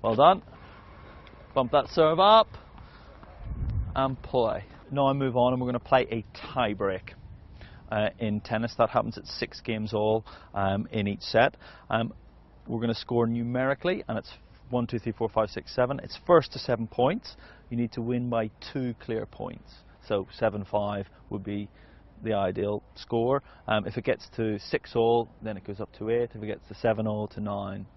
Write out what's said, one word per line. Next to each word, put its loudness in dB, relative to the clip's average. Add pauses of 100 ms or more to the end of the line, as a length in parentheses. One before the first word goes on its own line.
Well 2
done. 8 (1120)
Bump 2
that 4
serve 4
up, 8 (1500)
and -2
play. 0 (260)
Now 2
I 4
move 0
on, 6
and 0
we're -2
gonna -2
play 4
a -4 (120)
tie -2
break. -4 (760)
Uh, 0 (100)
in -2
tennis, -4
that 4
happens -2
at -16
six -8
games -4
all, 2 (300)
um, 0
in -2
each -4
set. 4 (340)
Um, -2 (540)
we're -4
gonna -2
score 0
numerically, -2
and -4
it's -12 (380)
one, 0
two, -4
three, -4
four, -2
five, 0
six, -12
seven. 0
It's -14
first 6
to -12
seven -2
points. 0 (340)
You -4
need -2
to -6
win -2
by 0 (220)
two -4
clear -6
points. -12 (360)
So 0 (100)
seven 0
five -2 (220)
would -6
be -6 (540)
the -2
ideal -2 (120)
score. 0 (260)
Um, 2
if -8
it -8
gets -2
to 0
six -4
all, 4 (140)
then -8
it -16
goes -10
up -10
to -4
eight. 0
If -10
it -8
gets -8
to -14
seven 0
all, -2
to -12
nine -6 (100)